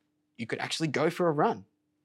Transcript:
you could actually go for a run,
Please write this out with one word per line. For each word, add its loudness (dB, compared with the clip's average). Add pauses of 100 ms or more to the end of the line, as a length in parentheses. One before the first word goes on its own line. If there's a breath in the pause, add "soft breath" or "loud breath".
(360)
you -8
could -4
actually -4
go 2
for 0
a 4
run, 2 (400)